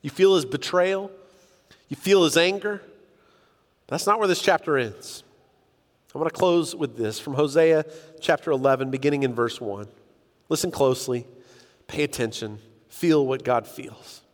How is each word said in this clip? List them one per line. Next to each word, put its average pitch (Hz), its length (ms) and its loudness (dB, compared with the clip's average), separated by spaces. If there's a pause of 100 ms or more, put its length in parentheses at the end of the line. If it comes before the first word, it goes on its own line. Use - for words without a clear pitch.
You 143 80 -8
feel 190 260 4
his 151 80 2
betrayal. 180 680 -2 (760)
You 139 80 -10
feel 190 260 4
his 160 140 2
anger. 196 440 0 (1080)
That's 160 180 -4
not 208 120 2
where 208 100 2
this 175 140 0
chapter 160 360 2
ends. - 460 -8 (920)
I 139 40 -10
want 160 140 -4
to - 60 -16
close 175 360 2
with 120 220 -6
this 110 240 -4
from 139 140 -10
Hosea 156 500 2 (360)
chapter 165 300 -2
eleven, 131 400 0
beginning 139 340 0
in 123 100 -2
verse 117 260 -2
one. 104 280 -8 (600)
Listen 160 220 -2
closely. 127 560 0 (600)
Pay - 160 -6
attention. 110 580 -6 (280)
Feel 156 380 2
what 131 180 -4
God 120 220 0
feels. - 560 -20 (120)